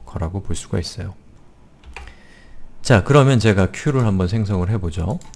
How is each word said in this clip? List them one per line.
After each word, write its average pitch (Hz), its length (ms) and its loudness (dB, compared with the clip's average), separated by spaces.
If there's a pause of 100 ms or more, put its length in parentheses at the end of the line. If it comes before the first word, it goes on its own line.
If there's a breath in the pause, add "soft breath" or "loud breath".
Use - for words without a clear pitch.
거라고 95 360 -6
볼 82 140 -4
수가 - 220 -4
있어요. 95 360 -8 (1700 loud breath)
자, 107 240 4
그러면 135 340 6
제가 101 340 4
큐를 135 340 0
한번 92 220 0
생성을 101 420 -2
해보죠. 90 480 -4 (180)